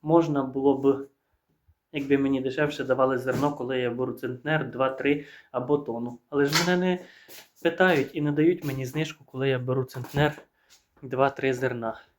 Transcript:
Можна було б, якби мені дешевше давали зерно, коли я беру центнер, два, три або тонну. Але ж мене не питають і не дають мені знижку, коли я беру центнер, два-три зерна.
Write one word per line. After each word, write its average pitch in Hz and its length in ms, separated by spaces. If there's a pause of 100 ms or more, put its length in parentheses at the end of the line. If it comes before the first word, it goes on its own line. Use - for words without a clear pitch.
Можна 151 400
було 135 360
б, 135 300 (840)
якби 139 260
мені 135 220
дешевше 139 440
давали 131 340
зерно, 127 340
коли 131 260
я 123 120
беру 123 220
центнер, 131 580
два, 131 200
три 143 360 (260)
або 131 260
тонну. 120 400 (120)
Але 143 140
ж 160 220
мене 180 200
не 180 120 (640)
питають 165 500
і 160 80
не 147 120
дають 160 320
мені 131 220
знижку, 151 380
коли 135 240
я 127 100
беру 127 260
центнер, 143 480 (720)
два-три 135 520
зерна. 120 460 (180)